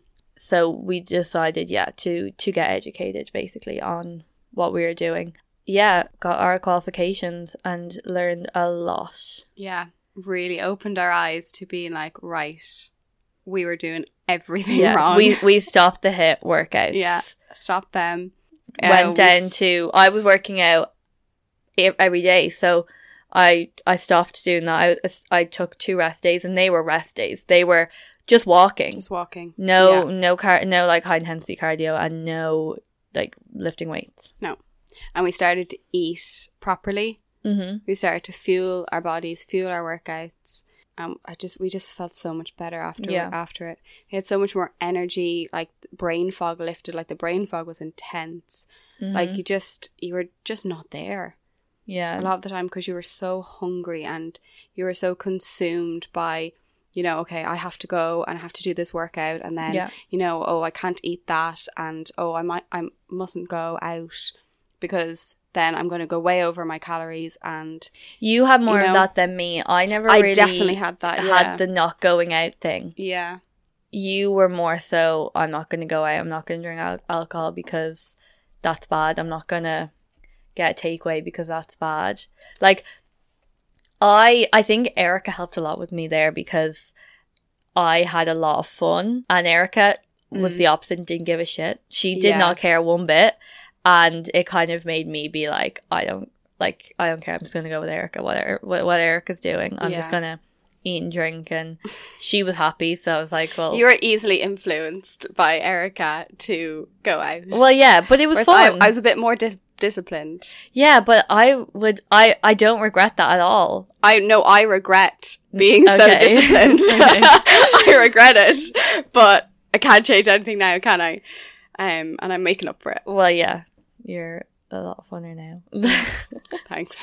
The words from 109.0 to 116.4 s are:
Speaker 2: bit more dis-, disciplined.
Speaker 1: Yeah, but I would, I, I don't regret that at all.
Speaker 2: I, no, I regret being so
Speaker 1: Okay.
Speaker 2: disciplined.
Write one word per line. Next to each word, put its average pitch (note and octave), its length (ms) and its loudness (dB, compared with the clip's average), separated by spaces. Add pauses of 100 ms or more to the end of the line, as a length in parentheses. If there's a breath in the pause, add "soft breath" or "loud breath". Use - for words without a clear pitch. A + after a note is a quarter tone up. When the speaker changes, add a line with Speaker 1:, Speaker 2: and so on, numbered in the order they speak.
Speaker 2:
bit A3+ 160 2
more A#3 180 0
dis-, A3 200 -6 (220)
disciplined. F3+ 680 -8 (240 loud breath)
Speaker 1:
Yeah, C#4 280 6
but A3+ 280 4
I A#3+ 360 4 (100)
would, G#3 260 -2 (100)
I, A3 320 8
I A3 120 6
don't G#3+ 260 2
regret G#3 380 2
that D#3+ 160 2
at F3+ 60 2
all. F#3+ 480 0 (140)
Speaker 2:
I, G#3+ 160 8
no, G#3 240 4
I G3+ 200 8
regret F#3+ 760 2 (180)
being G3+ 320 8
so G3 80 8 (120)
Speaker 1:
Okay. G3 120 8
Speaker 2:
disciplined. B3 640 8